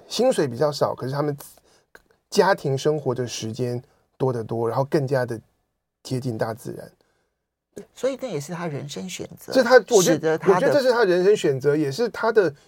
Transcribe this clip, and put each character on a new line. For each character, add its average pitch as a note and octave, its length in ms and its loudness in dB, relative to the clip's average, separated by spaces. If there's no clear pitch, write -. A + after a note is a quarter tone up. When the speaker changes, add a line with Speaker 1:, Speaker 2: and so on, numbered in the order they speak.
Speaker 1:
薪 B3 240 0
水 F3 120 0
比 A#2+ 120 -8
较 D3 120 0
少， B2+ 240 -2
可 - 140 -10
是 C3+ 60 -8
他 C#3+ 80 -4
们 D3 120 -2
家 G3 240 6
庭 C#3 200 -2
生 D3+ 220 0
活 C3+ 160 -2
的 B2 140 -4
时 A2+ 240 -8
间 B2 280 -6
多 C3 160 0
得 A2+ 100 -6
多， A#2 240 -4
然 A2+ 80 -4
后 C3+ 100 0
更 C#3+ 200 -2
加 C3 180 0
的 A#2 160 -6
接 B2+ 180 -6
近 A#2+ 160 -6
大 A2+ 160 -4
自 A2+ 220 -12
然。 - 180 -16
Speaker 2:
所 - 160 -4
以 C4+ 100 -6
那 C4 80 -10
也 E3+ 120 -6
是 C#3+ 120 -12
他 F3 160 -8
人 C#3+ 220 -10
生 F#3 180 -12
选 - 300 -12
择， - 160 -12
Speaker 1:
这 C4 100 4
他， A#3+ 120 6
我 F#3+ 60 8
觉 E3+ 160 2
得， - 0 -
Speaker 2:
使 - 0 -
得 D#3+ 200 0
他 D#3+ 100 -2
的 F#3 80 6
Speaker 1:
我 F#3 40 0
觉 F3+ 80 2
得 C#3 60 2
这 - 80 4
是 B3+ 100 2
他 A#3 140 4
人 F3+ 180 2
生 G3+ 140 4
选 C#3 220 0
择， D3 160 0
也 D3+ 160 -2
是 A3 180 -2
他 A3 220 -4
的 F#3+ 220 2